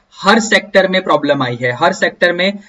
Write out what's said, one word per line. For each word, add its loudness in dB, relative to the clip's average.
हर 2
sector 2
में -2
problem 0
आई -4
है, -2
हर 0
sector -2
में -4